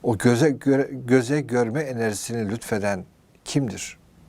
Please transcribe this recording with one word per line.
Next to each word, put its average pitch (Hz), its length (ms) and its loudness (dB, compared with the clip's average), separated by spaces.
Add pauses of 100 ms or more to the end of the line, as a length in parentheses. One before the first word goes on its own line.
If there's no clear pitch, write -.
O 113 140 2
göze 123 320 4
göre-, 135 420 2
göze 131 500 2
görme 120 400 0
enerjisini 113 680 -4
lütfeden 101 560 -2 (400)
kimdir? 117 520 -4 (320)